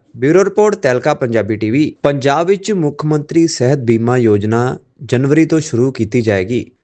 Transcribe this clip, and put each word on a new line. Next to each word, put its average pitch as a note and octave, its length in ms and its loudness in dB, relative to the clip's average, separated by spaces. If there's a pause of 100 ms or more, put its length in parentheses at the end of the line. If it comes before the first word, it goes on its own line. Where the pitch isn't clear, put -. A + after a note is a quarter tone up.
(180)
ਬਿਊਰੋ D#3+ 280 2
ਰਿਪੋਰਟ, G3+ 300 2
ਤਹਿਲਕਾ C3+ 380 0
ਪੰਜਾਬੀ A2+ 420 -2
ਟੀਵੀ। A2+ 380 -2 (100)
ਪੰਜਾਬ C#3+ 440 0
ਵਿੱਚ G3 240 -2
ਮੁੱਖ D3+ 340 -2
ਮੰਤਰੀ D3+ 420 0
ਸਿਹਤ C#3 320 0
ਬੀਮਾ A#2 380 0
ਯੋਜਨਾ A2+ 600 0 (260)
ਜਨਵਰੀ C#3 420 2
ਤੋਂ D#3+ 140 0
ਸ਼ੁਰੂ B2+ 320 0
ਕੀਤੀ A#2 300 -2
ਜਾਏਗੀ। G#2 440 -2 (180)